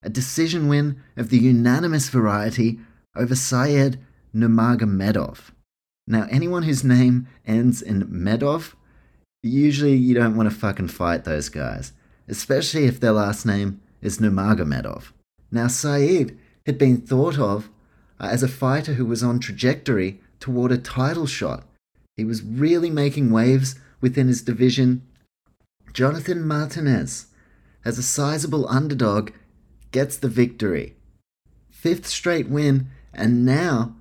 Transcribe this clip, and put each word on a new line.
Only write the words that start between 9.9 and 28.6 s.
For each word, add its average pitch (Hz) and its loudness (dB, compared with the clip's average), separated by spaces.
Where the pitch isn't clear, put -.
you 127 4
don't 117 2
wanna 110 2
fucking 98 -4
fight 85 -2
those 76 -4
guys, 64 -10
especially - -2
if 127 0
their 113 2
last 104 0
name 101 -2
is 98 -6
Nurmagomedov. 95 -2
Now, 117 -2
Syed 143 0
had 143 -2
been 127 4
thought 139 0
of, 107 -2
uh, 98 -8
as 123 0
a 127 0
fighter 139 -2
who 123 -2
was 113 -2
on 123 0
trajectory 107 -2
toward 123 -2
a 123 0
title 147 -4
shot. 76 -6
He 110 -6
was 110 -4
really 151 0
making 143 0
waves 127 4
within 127 2
his 123 2
division. 127 2
Jonathan 160 -2
Martinez, 147 -2
as 117 -4
a 123 -6
sizable 147 -2